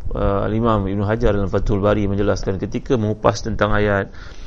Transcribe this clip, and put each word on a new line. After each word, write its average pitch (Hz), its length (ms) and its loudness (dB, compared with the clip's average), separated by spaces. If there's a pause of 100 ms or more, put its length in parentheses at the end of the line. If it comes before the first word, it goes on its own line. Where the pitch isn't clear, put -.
(120)
uh, 101 320 0
Al-Imam 110 400 2
Ibn 98 240 0
Hajar 113 240 2
dalam 98 160 0
Fathul 98 320 2
Bari 104 240 2
menjelaskan 98 560 0
ketika 113 400 -2
mengupas 107 400 0
tentang 104 320 0
ayat, 104 400 2 (340)